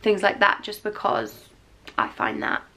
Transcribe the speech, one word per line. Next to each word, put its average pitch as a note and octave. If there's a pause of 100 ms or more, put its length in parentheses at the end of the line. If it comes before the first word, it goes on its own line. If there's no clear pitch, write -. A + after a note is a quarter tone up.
things G#3
like G#3
that, G3+
just -
because - (480)
I A2
find -
that - (160)